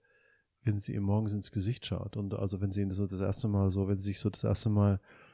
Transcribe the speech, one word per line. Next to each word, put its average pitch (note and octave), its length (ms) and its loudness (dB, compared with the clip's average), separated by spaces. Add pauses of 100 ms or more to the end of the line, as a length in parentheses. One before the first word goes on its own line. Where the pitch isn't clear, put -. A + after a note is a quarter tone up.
(640)
wenn G#2 140 0
sie G2+ 180 -8
ihm G2+ 80 -2
morgens G#2 300 2
ins G#2 180 -6
Gesicht G#2 340 -2
schaut F#2+ 320 -6
und G2+ 160 -4
also G2 280 -2
wenn G2 100 0
sie G2 100 -2
ihn G2 100 0
so G2 160 0
das F#2 120 -6
erste G2 280 0
Mal G2 240 4
so, F#2+ 160 2
wenn G2 100 2
sie G2 80 -8
sich G2+ 140 -2
so G#2+ 100 0
das - 140 -4
erste A2 260 0
Mal G2+ 300 6 (340)